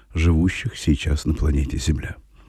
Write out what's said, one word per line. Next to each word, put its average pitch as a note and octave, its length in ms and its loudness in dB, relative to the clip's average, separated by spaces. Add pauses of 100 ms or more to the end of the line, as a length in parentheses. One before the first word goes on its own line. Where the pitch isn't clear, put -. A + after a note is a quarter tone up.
(140)
живущих E2 640 2
сейчас D2 480 0
на D2+ 80 2
планете C#2 460 0
Земля. - 380 -4 (320)